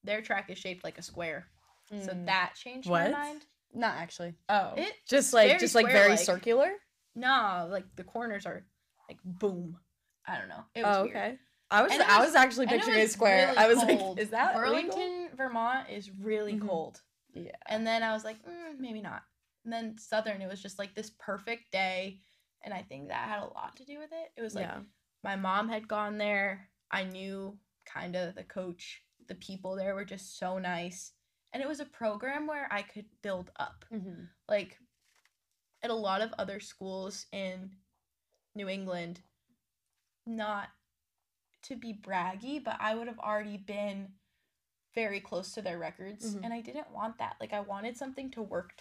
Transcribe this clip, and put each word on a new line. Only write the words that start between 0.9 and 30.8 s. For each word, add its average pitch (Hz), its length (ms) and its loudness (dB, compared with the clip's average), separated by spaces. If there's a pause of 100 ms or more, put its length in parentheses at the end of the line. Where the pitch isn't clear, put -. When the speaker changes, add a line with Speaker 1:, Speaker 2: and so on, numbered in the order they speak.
Speaker 1:
a - 40 -16
square. 170 460 -8 (420)
So 196 240 -8
Speaker 2:
Mm. 175 140 -8
Speaker 1:
that 185 280 2
changed 254 340 -12
Speaker 3:
What? 175 220 4
Speaker 1:
my 285 80 0
mind. 294 260 -8 (280)
Speaker 2:
Not 220 240 0
actually. 170 380 -10 (120)
Speaker 3:
Oh. 196 300 4
Speaker 1:
It's 370 320 -6
Speaker 3:
Just, 269 240 4
like, 226 160 12
Speaker 1:
very 339 100 8
Speaker 3:
just, - 160 4
like, 226 120 8
very 247 100 8 (200)
Speaker 1:
square-like. - 80 4
Speaker 3:
circular? 233 460 4 (440)
Speaker 1:
No, 226 540 2
like, 190 260 -6
the 185 80 -12
corners 208 420 -6
are, 180 200 -10 (440)
like, - 140 -18
boom. 180 560 -4 (460)
I - 140 -6
don't 95 100 -8
know. - 140 -12 (120)
It 226 80 -2
was 202 140 6
Speaker 3:
Oh, 190 60 4
Speaker 1:
weird. 226 140 -2
Speaker 3:
okay. 214 220 -4 (320)
I 208 120 8
was, 330 80 4
Speaker 1:
And - 100 4
it 233 80 6
Speaker 3:
I 208 100 12
Speaker 1:
was, 262 100 8
Speaker 3:
was 302 60 4
actually 262 320 8
Speaker 1:
and 240 60 4
it 233 40 6
Speaker 3:
picturing 220 220 4
a - 40 8
Speaker 1:
was 220 80 4
Speaker 3:
square. 190 360 8
Speaker 1:
really - 100 4
Speaker 3:
I 214 100 10
was 233 100 10
like, 233 220 6
Speaker 1:
cold. 190 200 -4
Speaker 3:
"Is 214 120 0
that 247 240 4
illegal?" 262 420 2
Speaker 1:
Burlington, 359 400 -6
Vermont 247 520 0
is 202 220 -10
really 214 440 -2
Speaker 3:
Mm-hmm. 208 120 -4
Speaker 1:
cold. 165 340 -4 (320)
Speaker 2:
Yeah. 170 220 -12 (120)
Speaker 1:
And 220 200 -2
then 226 160 2
I 220 100 0
was 220 100 -4
like, 220 220 -10
"Mm, 330 340 -14
maybe 226 220 -8
not." 143 220 -10 (400)
And 226 100 -8
then 226 260 -6
Southern, 214 420 -2
it 190 80 -8
was 196 120 -10
just, 196 180 -14
like, 196 160 -8
this 214 160 -10
perfect 214 600 -8
day. 190 500 -2 (420)
And 208 100 -10
I - 80 -8
think 139 280 -14
that 120 200 -4
had 208 140 -4
a - 20 -8
lot - 320 -12
to 262 80 -20
do 285 140 -16
with 311 120 -16
it. 330 240 -12
It - 60 -12
was, 226 140 -10
like, 196 100 -6
Speaker 3:
Yeah. - 160 -10 (420)
Speaker 1:
my 196 120 -4
mom 196 340 0
had 220 180 -6
gone 208 300 -4
there. 202 520 -2 (200)
I 190 140 -2
knew 196 560 -10 (260)
kinda 180 500 -6
the 185 80 -14
coach. - 600 -12 (240)
The 185 80 -12
people 190 400 -10
there 196 200 -2
were 190 100 -6
just - 320 -14
so 185 220 -4
nice. 180 540 -6 (400)